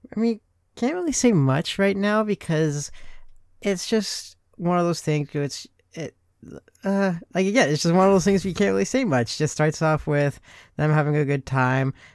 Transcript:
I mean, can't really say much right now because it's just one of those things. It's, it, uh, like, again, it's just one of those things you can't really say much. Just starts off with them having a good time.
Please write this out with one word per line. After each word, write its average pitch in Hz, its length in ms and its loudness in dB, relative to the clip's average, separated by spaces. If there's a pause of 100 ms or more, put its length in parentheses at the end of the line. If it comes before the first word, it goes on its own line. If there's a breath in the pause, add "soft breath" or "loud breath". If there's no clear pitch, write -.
(140)
I 214 60 -2
mean, 226 200 0 (380)
can't 269 160 0
really 349 180 -4
say 240 200 4
much 143 460 2
right 196 180 2
now 208 260 0
because 156 680 -2 (720 soft breath)
it's 196 280 -4
just - 480 -4 (200)
one 175 220 0
of 175 80 2
those 165 140 -2
things. 151 340 -2
It's, 143 320 -6 (260)
it, 160 220 -12 (680)
uh, 196 300 0 (200)
like, 190 120 0
again, 196 220 2
it's 147 140 0
just 170 120 2
one 185 120 6
of 196 60 6
those 180 120 4
things 196 200 2
you 190 100 -4
can't 202 160 2
really 196 140 0
say 262 200 -2
much. 127 340 0
Just 156 160 -2
starts 156 280 -2
off 156 240 0
with 143 340 0 (360 loud breath)
them 151 160 2
having 147 240 2
a 151 80 2
good 139 200 -2
time. 131 480 0 (220 loud breath)